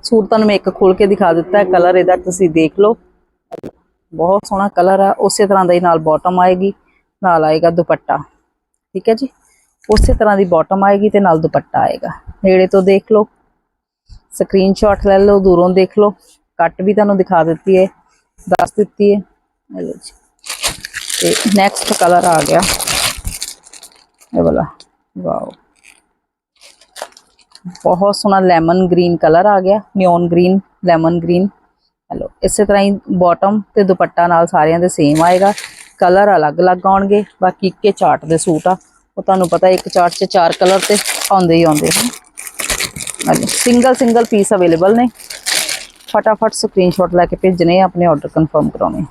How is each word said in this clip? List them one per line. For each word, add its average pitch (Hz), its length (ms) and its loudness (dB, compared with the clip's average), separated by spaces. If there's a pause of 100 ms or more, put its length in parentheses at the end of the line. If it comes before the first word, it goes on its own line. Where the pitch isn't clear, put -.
ਸੂਟ 220 240 0
ਤੁਹਾਨੂੰ 220 200 2
ਮੈਂ 202 80 2
ਇੱਕ 190 140 -2
ਖੋਲ 185 260 2
ਕੇ 214 120 0
ਦਿਖਾ 196 260 2
ਦਿੱਤਾ 165 240 -2
ਹੈ, 202 80 4
ਕਲਰ 180 300 2
ਇਹਦਾ 180 220 2
ਤੁਸੀਂ 180 340 -4
ਦੇਖ 160 280 -2
ਲਓ, 208 160 2 (1160)
ਬਹੁਤ 175 340 0
ਸੋਹਣਾ 196 220 -2
ਕਲਰ 190 300 2
ਆ। 196 200 2
ਉਸੇ 202 280 0
ਤਰ੍ਹਾਂ 190 180 2
ਦਾ 175 80 2
ਹੀ 175 60 2
ਨਾਲ 170 220 2
ਬਾਟਮ 160 380 -2
ਆਏਗੀ, 185 320 0 (500)
ਨਾਲ 170 240 0
ਆਏਗਾ 160 260 2
ਦੁਪੱਟਾ, 170 460 -2 (800)
ਠੀਕ 190 140 -4
ਹੈ 226 40 4
ਜੀ। 240 140 -6 (640)
ਉਸੇ 214 240 2
ਤਰ੍ਹਾਂ 214 240 2
ਦੀ 196 80 2
ਬਾਟਮ 175 380 0
ਆਏਗੀ 202 260 2
ਤੇ 202 100 2
ਨਾਲ 175 220 2
ਦੁਪੱਟਾ - 380 -4
ਆਏਗਾ। - 300 -4 (340)
ਨੇੜੇ 185 240 4
ਤੋਂ 196 160 2
ਦੇਖ 196 280 0
ਲਓ, 214 140 4 (1080)
ਸਕਰੀਨਸ਼ਾਟ 196 760 0
ਲੈ 196 120 4
ਲਓ, 202 200 4
ਦੂਰੋਂ 180 320 4
ਦੇਖ 185 280 0
ਲਓ, 208 100 4 (500)
ਕੱਟ 170 220 -2
ਵੀ 196 120 0
ਤੁਹਾਨੂੰ 202 240 0
ਦਿਖਾ 180 260 2
ਦਿੱਤੀ 165 340 0
ਹੈ, 185 80 4 (640)
ਦੱਸ 180 300 -2
ਦਿੱਤੀ 202 360 0
ਹੈ। 208 60 0
ਇਹ - 640 -20
ਲਓ 170 120 -10
ਜੀ, - 200 -20 (1080)
ਤੇ 170 120 0 (240)
ਨੈਕਸਟ 196 420 -2
ਕਲਰ 175 260 2
ਆ 170 160 2
ਗਿਆ 160 200 0 (1700)
ਇਹ - 100 -2
ਵਾਲਾ, 165 220 -2 (500)
ਵਾਓ, - 360 -8 (2250)
ਬਹੁਤ 185 320 0
ਸੋਹਣਾ 196 240 0
ਲੈਮਨ 175 480 2
ਗ੍ਰੀਨ 175 300 0
ਕਲਰ 165 280 2
ਆ 208 160 2
ਗਿਆ, 196 200 0 (160)
ਨਿਓਨ 175 320 2
ਗ੍ਰੀਨ, 180 300 2 (260)
ਲੈਮਨ 170 340 2
ਗ੍ਰੀਨ। 175 280 0 (640)
ਹੈਲੋ, - 180 -10 (140)
ਇਸੇ 196 220 0
ਤਰ੍ਹਾਂ 202 180 0
ਹੀ 202 80 0 (260)
ਬਾਟਮ 185 440 0 (140)
ਤੇ 208 80 2
ਦੁਪੱਟਾ 175 440 0
ਨਾਲ 170 200 2
ਸਾਰਿਆਂ 165 320 0
ਦੇ 180 100 0
ਸੇਮ 156 340 0
ਆਏਗਾ, 185 280 2 (480)
ਕਲਰ 196 360 4
ਅਲੱਗ-ਅਲੱਗ 175 500 0
ਆਉਣਗੇ, 196 380 0 (180)
ਬਾਕੀ 185 260 -2
ਇੱਕੇ 196 240 -2
ਚਾਰਟ 151 340 0
ਦੇ 160 120 0
ਸੂਟ 160 300 -2
ਆ। 185 80 2 (420)
ਉਹ 190 60 -10
ਤੁਹਾਨੂੰ 190 260 0
ਪਤਾ 175 180 0
ਇੱਕ 185 220 0
ਚਾਰਟ 175 240 0
'ਚ - 120 -4
ਚਾਰ 170 340 0
ਕਲਰ 190 280 2
ਤੇ 208 80 0 (360)
ਆਉਂਦੇ 180 240 2
ਹੀ 170 80 4
ਆਉਂਦੇ 151 260 0
ਹਨ। 226 200 -4 (1160)
ਹਾਂਜੀ, - 200 -2
ਸਿੰਗਲ 247 480 0
ਸਿੰਗਲ 233 300 0
ਪੀਸ 214 280 0
ਅਵੇਲੇਬਲ 180 420 2
ਨੇ, 247 120 0 (1040)
ਫਟਾਫਟ 214 420 -2
ਸਕਰੀਨਸ਼ਾਟ 180 600 -2
ਲੈ 175 100 2
ਕੇ - 100 -6
ਭੇਜਣੇ 175 440 0
ਆ, 190 60 4
ਆਪਣੇ 175 200 -2
ਆਰਡਰ 151 240 0
ਕਨਫਰਮ 156 400 -2
ਕਰਾਉਣੇ। - 420 -6